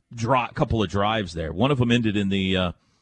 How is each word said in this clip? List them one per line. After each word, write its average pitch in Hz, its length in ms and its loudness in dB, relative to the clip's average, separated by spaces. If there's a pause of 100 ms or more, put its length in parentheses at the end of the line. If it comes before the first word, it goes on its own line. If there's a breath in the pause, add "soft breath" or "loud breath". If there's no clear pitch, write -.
(140)
dri-, 120 400 0
couple 117 280 0
of 95 80 0
drives 101 440 -2
there. 80 180 -6
One 107 180 0
of 143 80 2
them 123 140 2
ended 110 240 2
in 101 120 0
the, 95 280 0
uh, 90 160 0 (300)